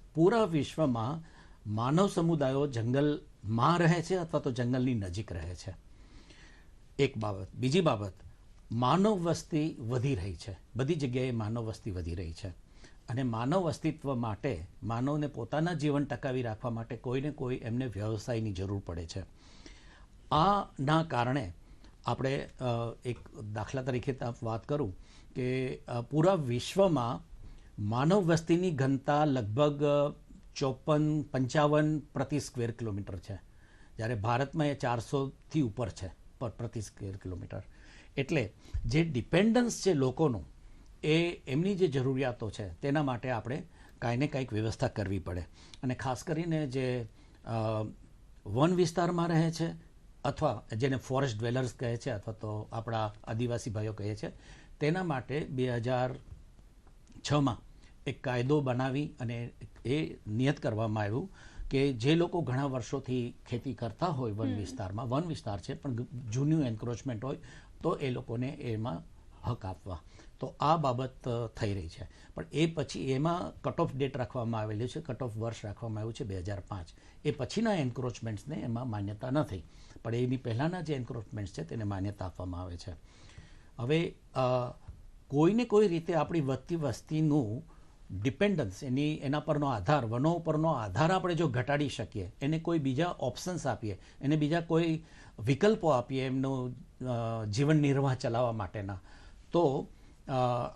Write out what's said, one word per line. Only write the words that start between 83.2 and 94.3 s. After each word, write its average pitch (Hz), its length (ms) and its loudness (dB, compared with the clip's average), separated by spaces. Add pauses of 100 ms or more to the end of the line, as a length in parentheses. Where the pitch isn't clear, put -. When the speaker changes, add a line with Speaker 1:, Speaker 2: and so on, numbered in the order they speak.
Speaker 1:
હવે, 160 360 0 (200)
અ, 135 60 0 (840)
કોઈને 185 380 4
કોઈ 214 220 6
રીતે 170 260 0
આપણી 160 280 2
વધતી 135 340 -2
વસ્તીનું 151 1000 0 (460)
ડિપેન્ડન્સ, 139 640 0
એની, 143 320 0
એના 147 240 0
પરનો 147 280 0
આધાર, 123 380 2
વનો 143 340 2
પરનો 156 300 2
આધાર 131 420 2
આપણે 180 240 2
જો 160 120 4
ઘટાડી 139 420 2
શકીએ, 101 420 -6 (100)
એને 156 180 2
કોઈ 170 200 0
બીજા 135 280 2 (120)
ઓપ્શન્સ 151 480 -4
આપીએ, 104 320 -2 (220)
એને 147 140 4